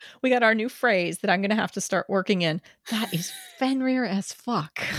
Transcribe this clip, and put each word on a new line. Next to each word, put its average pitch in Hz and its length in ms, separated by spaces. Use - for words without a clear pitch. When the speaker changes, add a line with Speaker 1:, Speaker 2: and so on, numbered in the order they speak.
Speaker 1:
we 262 80
got 247 120
our 220 120
new 226 160
phrase 180 480
that 202 120
I'm 190 120
gonna 202 120
have 214 180
to 202 100
start - 260
working 190 320
in. 165 220
"That 220 220
is 170 180
Speaker 2:
<laughs> - 140
Speaker 1:
Fenrir 262 480
as 196 260
fuck." 190 480